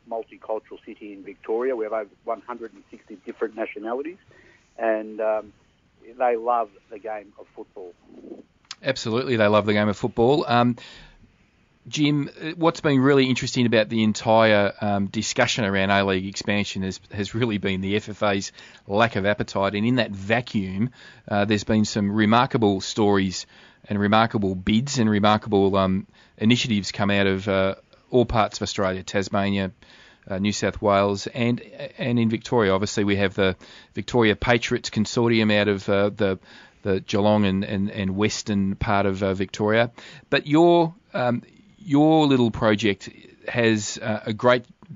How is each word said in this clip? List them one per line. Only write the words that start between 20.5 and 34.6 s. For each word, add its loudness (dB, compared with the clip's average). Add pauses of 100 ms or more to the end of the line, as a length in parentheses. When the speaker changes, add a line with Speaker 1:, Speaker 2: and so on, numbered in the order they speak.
Speaker 2:
uh, 0
there's 0
been 2
some -2
remarkable 2
stories 0 (440)
and -2
remarkable 2
bids 0
and 2
remarkable, 2
um, 0 (300)
initiatives 0
come -2
out 2
of, -2
uh, 0 (360)
all 4
parts -2
of -8
Australia, -4
Tasmania, -2 (580)
uh, -6
New 0
South -4
Wales, 2
and, -2 (360)
and -2
in 2
Victoria. 0
Obviously, -2
we 2
have 0
the 0 (380)
Victoria 2
Patriots -2